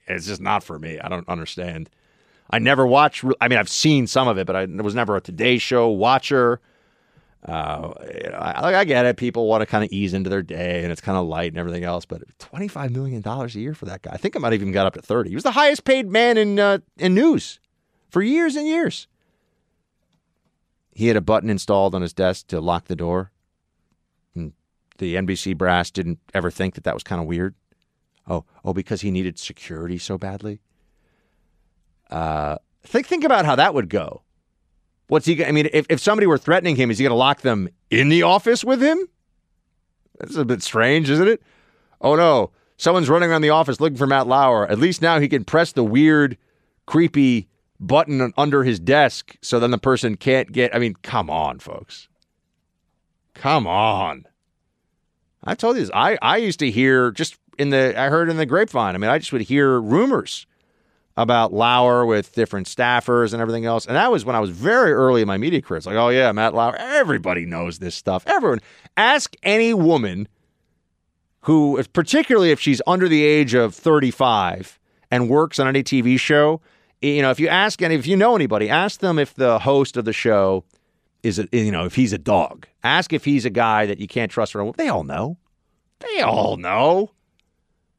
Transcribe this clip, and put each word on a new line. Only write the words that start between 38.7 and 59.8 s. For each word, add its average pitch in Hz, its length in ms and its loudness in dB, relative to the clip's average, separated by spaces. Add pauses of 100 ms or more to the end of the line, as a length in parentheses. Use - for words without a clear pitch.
him? 311 160 2 (1200)
That's - 180 -14
a 156 80 -2
bit 117 200 -2
strange, 135 440 2
isn't 156 200 4
it? 220 160 0 (580)
Oh 147 140 2
no, 151 340 4 (280)
someone's 170 320 2
running 170 200 4
around 160 120 2
the 151 100 4
office 151 280 2
looking 147 160 0
for 135 120 0
Matt 135 180 2
Lauer. 123 420 4
At 104 120 0
least 165 240 0
now 165 160 2
he 143 100 0
can 135 140 0
press 160 280 0
the 127 120 0
weird, 143 520 4 (520)
creepy 143 600 2 (320)
button 139 420 0
un-, 120 160 -2
under 143 260 2
his 117 160 0
desk 131 640 0
so 120 160 0
then 120 100 0
the 120 80 0
person 120 380 0
can't 131 360 0
get, 123 240 -2
I 120 40 0
mean, 117 240 -2
come 98 260 -4
on, 76 300 -4
folks. - 480 -18 (1300)
Come 139 320 0
on. 92 580 0 (1160)
I - 100 -6
told 233 220 0
you 208 80 -2
this. 95 100 -6
I, 160 300 0
I 147 140 2
used 214 220 -2
to 135 120 -2
hear 127 400 2
just - 260 -8 (220)
in 143 100 0
the, 131 260 2
I 131 140 -2
heard 165 200 0
in 160 80 -2
the 156 100 -2
grapevine. 123 480 0
I - 20 -6
mean, 104 140 0
I 151 80 2
just - 120 -10
would 120 120 -2
hear 135 360 2
rumors 160 680 0 (720)